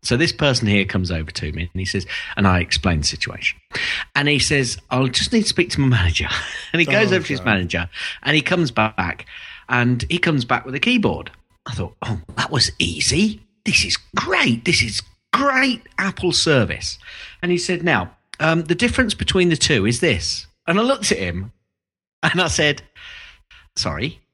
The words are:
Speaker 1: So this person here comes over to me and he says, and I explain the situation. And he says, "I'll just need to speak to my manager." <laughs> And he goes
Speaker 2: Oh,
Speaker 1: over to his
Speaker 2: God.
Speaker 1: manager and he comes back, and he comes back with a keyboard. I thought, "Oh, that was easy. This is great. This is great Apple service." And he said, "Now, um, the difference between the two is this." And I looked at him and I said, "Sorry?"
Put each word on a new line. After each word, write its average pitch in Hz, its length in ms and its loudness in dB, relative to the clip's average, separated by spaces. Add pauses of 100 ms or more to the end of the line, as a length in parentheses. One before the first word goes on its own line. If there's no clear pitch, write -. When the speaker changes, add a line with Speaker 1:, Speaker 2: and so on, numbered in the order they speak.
Speaker 1:
So 120 140 0
this 123 160 0
person 127 360 2
here 101 160 4
comes 92 260 -2
over 80 200 -4
to 76 220 -6
me 78 100 -6 (100)
and 92 80 -6
he 92 40 -4
says, 95 220 -4 (320)
and 101 100 4
I 90 120 4
explain 85 420 0
the - 40 -2
situation. - 520 -4 (560)
And 143 140 2
he 147 100 4
says, 131 400 0 (120)
"I'll 127 180 2
just - 240 0
need 226 100 4
to - 60 0
speak - 220 0
to - 100 -2
my 135 80 4
manager." 85 400 2 (220)
<laughs> - 220 -10
And 165 80 2
he 160 60 6
goes 202 260 4
Speaker 2:
Oh, 185 40 4
Speaker 1:
over 165 100 0
to - 60 -10
his 131 80 -4
Speaker 2:
God. - 60 -4
Speaker 1:
manager 87 440 0 (320)
and 147 140 2
he 147 60 4
comes 170 280 2
back, 110 560 -2 (420)
and 123 400 2
he 170 100 -2
comes 147 260 2
back 120 200 -2
with 131 100 -10
a 143 60 -6
keyboard. 101 500 0 (360)
I 123 60 -8
thought, - 300 -6
"Oh, 101 180 -4 (160)
that - 140 -2
was 131 280 0
easy. 160 600 -2 (240)
This - 200 0
is 175 120 -4 (200)
great. 262 500 0
This 175 160 2
is 104 200 -4 (320)
great 269 480 0 (160)
Apple 185 340 -2
service." - 680 0 (440)
And 175 80 0
he 180 80 4
said, 175 240 -2
"Now, 117 320 0 (240)
um, 160 260 2
the 156 100 0
difference 233 400 0
between 180 340 2
the 160 80 4
two 110 300 2
is 117 140 2
this." - 460 0 (200)
And 170 120 2
I 220 40 2
looked 254 280 0
at - 80 0
him 92 320 -6 (720)
and 160 180 2
I 180 60 2
said, 147 360 0 (960)
"Sorry?" 92 440 -4 (140)